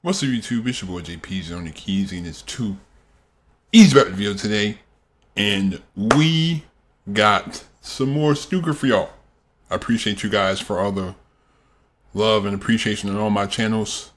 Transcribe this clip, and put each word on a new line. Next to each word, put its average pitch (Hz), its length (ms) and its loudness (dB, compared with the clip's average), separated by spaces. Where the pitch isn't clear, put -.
What's 185 140 -2
up, 139 60 0
YouTube? 117 380 -4
It's 123 140 -6
your 95 80 -10
boy 90 120 -8
J 85 160 -12
P 87 360 -8
on 87 120 -8
the 80 60 -10
keys, 98 400 -4
and 90 140 -8
it's 80 160 -12
two 101 360 -8
Easy 202 220 10
Bet 131 140 8
video 101 260 -4
today, 104 460 -2
and 98 420 0
we 156 680 2
got 104 500 2
some - 280 -4
more 151 240 2
snooker 165 400 -2
for 139 140 -2
y'all. 104 240 2
I 92 60 -4
appreciate 107 480 -2
you 107 80 -4
guys 95 280 2
for 95 200 -4
all 101 120 0
the 92 220 -6
love 107 320 2
and 101 80 -2
appreciation 104 560 -2
on 101 60 -4
all 107 120 -2
my 101 160 0
channels. 110 720 -4